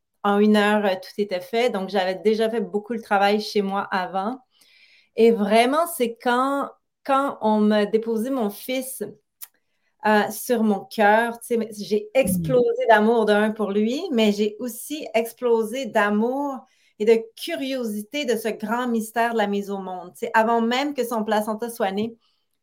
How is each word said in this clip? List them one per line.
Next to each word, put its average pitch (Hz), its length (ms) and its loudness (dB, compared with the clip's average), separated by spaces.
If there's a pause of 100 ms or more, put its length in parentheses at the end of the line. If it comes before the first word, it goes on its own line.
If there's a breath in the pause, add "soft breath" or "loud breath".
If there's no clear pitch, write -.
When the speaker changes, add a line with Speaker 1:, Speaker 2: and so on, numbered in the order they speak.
(240)
Speaker 1:
en 202 140 2
une 214 180 6
heure, 208 300 2
euh, 190 100 2
tout - 240 -14
était 196 220 -2
fait. 233 300 0
Donc, 190 180 -4
j'avais 185 260 0
déjà 220 340 0
fait 233 120 -2
beaucoup 202 340 -6
de 220 60 -6
travail 202 400 2
chez 208 220 -2
moi 196 180 -4
avant. 190 580 -4 (760 soft breath)
Et 226 160 6
vraiment, 233 560 2 (100)
c'est 233 240 -2
quand 262 480 0 (360)
quand 277 360 0
on 214 180 2
m'a 208 260 4
déposé 220 440 -2
mon 247 200 -2
fils, 254 540 -6 (1040)
euh, 208 260 4
sur 226 320 -2
mon 202 180 2
cœur, 226 580 2
tu - 80 -18
sais, 240 100 -2
mais 220 200 -4
j'ai 208 380 -4
Speaker 2:
Mm. 262 40 4
Speaker 1:
explosé 233 680 2
d'amour 220 360 6
d'un 208 260 2
pour 214 200 -4
lui, 220 300 0 (100)
mais 220 220 4
j'ai 208 260 -2
aussi 254 540 -10
explosé 233 720 0
d'amour 226 720 0 (420 soft breath)
et 214 60 -2
de 226 160 6 (160)
curiosité 262 880 -6
de 226 100 0
ce 220 140 -4
grand 220 380 -4
mystère 233 460 -2
de 226 40 -2
la 208 100 0
mise 202 240 -4
au 202 60 -6
monde. 185 360 -12
Tu - 120 -8
sais, 233 80 -8
avant 233 280 2
même 254 320 -2
que 247 120 -4
son 226 180 -4
placenta 220 460 -2
soit 220 220 -4
né, 220 240 -4 (480)